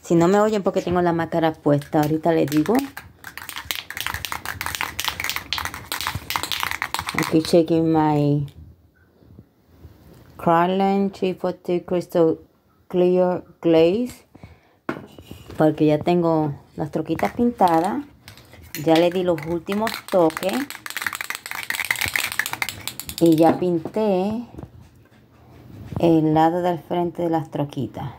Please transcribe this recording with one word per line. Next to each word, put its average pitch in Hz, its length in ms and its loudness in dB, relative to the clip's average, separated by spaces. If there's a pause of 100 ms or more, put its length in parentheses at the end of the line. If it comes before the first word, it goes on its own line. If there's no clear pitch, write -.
Si - 120 0
no 170 140 6
me 202 120 6
oyen 214 220 2
porque 185 200 0
tengo 180 200 0
la 175 100 2
máscara 160 400 0
puesta, 147 480 0
ahorita 156 320 2
les 156 160 2
digo. 151 260 2 (4000)
Aquí 160 240 2
checking 165 500 4
my 147 540 2 (1900)
Krylon 190 760 2
three 185 220 -4
forty 180 480 -4
Crystal 170 580 2 (480)
Clear 180 560 2 (160)
Glaze. 170 680 2 (1300)
Porque 156 300 4
ya 151 140 2
tengo 165 520 0 (220)
las 156 160 -8
troquitas 160 420 -4
pintadas. 214 680 0 (840)
Ya 160 120 6
le 175 140 4
di 185 120 -2
los 175 240 0
últimos 196 460 -4 (180)
toques. 180 420 2 (2750)
Y 165 160 6
ya 160 240 4
pinté 196 840 -2 (1600)
el 160 340 4
lado 165 260 4
del 175 200 0
frente 175 420 -4
de 170 80 -2
las 160 220 -2
troquitas. 139 680 -6